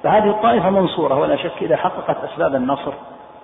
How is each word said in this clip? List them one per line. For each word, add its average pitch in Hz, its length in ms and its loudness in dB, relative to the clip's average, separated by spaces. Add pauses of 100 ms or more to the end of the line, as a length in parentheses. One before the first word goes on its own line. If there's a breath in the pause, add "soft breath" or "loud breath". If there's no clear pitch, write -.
فهذه 208 280 4
الطائفة 190 400 2
منصورة 160 500 2
ولا 151 160 2
شك - 260 -6
إذا 160 140 2
حققت - 480 -2
أسباب 151 300 -2
النصر. 135 380 -2 (520)